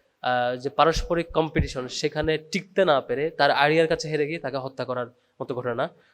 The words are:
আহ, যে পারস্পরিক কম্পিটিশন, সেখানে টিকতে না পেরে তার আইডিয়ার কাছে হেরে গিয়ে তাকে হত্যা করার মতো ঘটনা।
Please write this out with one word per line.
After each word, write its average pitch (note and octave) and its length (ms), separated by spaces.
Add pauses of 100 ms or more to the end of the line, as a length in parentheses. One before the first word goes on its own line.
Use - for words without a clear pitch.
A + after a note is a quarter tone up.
(220)
আহ, B2 340
যে B2+ 140
পারস্পরিক E3 640
কম্পিটিশন, D3 560
সেখানে D#3 500
টিকতে F#3 480
না C#3+ 160
পেরে C#3 280
তার C#3+ 220
আইডিয়ার D3+ 360
কাছে D#3+ 220
হেরে D3+ 180
গিয়ে E3 120
তাকে C#3 180
হত্যা C3 280
করার B2 220 (340)
মতো B2 140
ঘটনা। B2 340 (240)